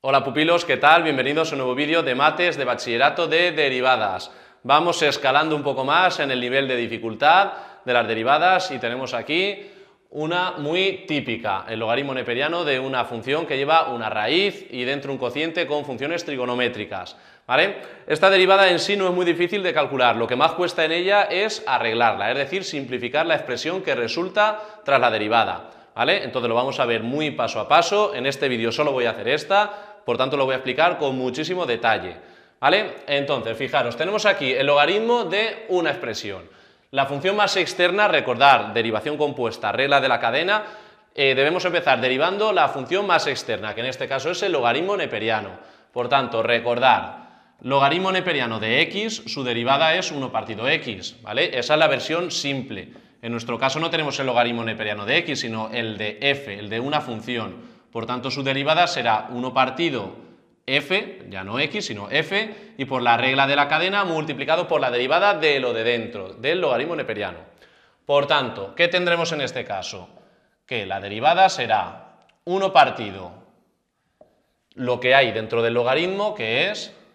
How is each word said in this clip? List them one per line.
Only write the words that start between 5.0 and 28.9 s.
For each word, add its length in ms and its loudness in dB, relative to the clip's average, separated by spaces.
escalando 540 2
un 80 -4
poco 200 -2
más 360 2
en 100 -2
el 100 -2
nivel 280 0
de 80 0
dificultad 760 2
de 100 -2
las 140 4
derivadas 600 2
y 80 -8
tenemos 380 -6
aquí 560 -4
una 400 -4
muy 560 -2
típica, 600 -4
el 120 -6
logaritmo 340 -2
neperiano 500 -2
de 160 0
una 260 -2
función 420 -4
que 100 -2
lleva 320 4
una 180 -4
raíz 600 0
y 140 -6
dentro 280 -4
un 60 -6
cociente 480 -2
con 180 -2
funciones 400 -6
trigonométricas, 920 -4
¿vale? 300 2
Esta 240 4
derivada 400 6
en 80 4
sí 180 0
no 120 0
es 80 0
muy 100 2
difícil 380 0
de 100 0
calcular, 420 2
lo 120 0
que 80 -2
más 160 4
cuesta 340 0
en 60 0
ella 320 2
es 420 -2
arreglarla, 640 2
es 80 -2
decir, 260 -4
simplificar 640 -4
la 80 2
expresión 480 -4
que 140 -2
resulta 680 0
tras 160 4
la 80 4
derivada, 640 0
¿vale? 280 0
Entonces 260 -2
lo 40 0
vamos 260 0
a 60 4
ver 160 0
muy 300 -2
paso 280 -4
a 80 -4
paso, 460 4
en 140 -4
este 200 -2
vídeo 240 0
solo 200 0